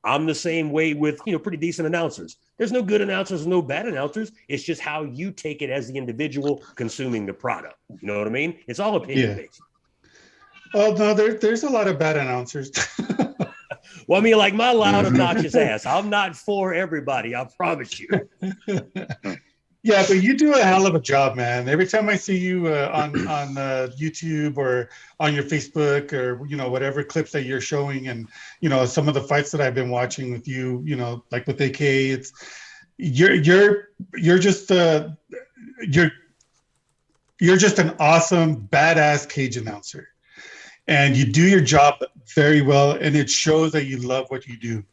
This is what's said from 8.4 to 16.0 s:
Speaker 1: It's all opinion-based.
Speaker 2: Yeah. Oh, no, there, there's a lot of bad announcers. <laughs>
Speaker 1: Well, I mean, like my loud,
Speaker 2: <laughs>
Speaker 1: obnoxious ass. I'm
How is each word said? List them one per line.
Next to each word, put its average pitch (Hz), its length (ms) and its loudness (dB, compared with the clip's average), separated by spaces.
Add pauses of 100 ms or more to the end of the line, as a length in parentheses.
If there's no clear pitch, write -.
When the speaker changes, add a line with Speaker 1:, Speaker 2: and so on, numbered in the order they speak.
Speaker 1:
It's 120 100 -10
all 202 160 -2
opinion-based. 127 640 -4
Speaker 2:
Yeah. - 60 -20 (1080)
Oh, 208 180 4
no, 208 220 2
there, 214 180 2
there's 220 300 -2
a 294 80 -4
lot 214 180 0
of 156 100 -2
bad 156 200 0
announcers. 131 520 -6 (280)
<laughs> - 120 -8 (960)
Speaker 1:
Well, 180 140 2
I - 20 2
mean, 220 160 4
like 202 160 2
my 240 180 2
loud, 202 320 2
Speaker 2:
<laughs> 196 60 0
Speaker 1:
obnoxious - 440 0
ass. 131 300 0
I'm 185 240 -2